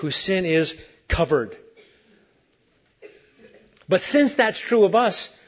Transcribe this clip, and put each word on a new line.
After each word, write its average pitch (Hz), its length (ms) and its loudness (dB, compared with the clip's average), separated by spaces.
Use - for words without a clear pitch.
whose 147 160 -4
sin 190 300 -2
is 160 280 0
covered." 143 480 -2
But 180 140 0
since 285 320 2
that's 220 260 0
true 226 240 2
of 185 120 4
us, 226 340 0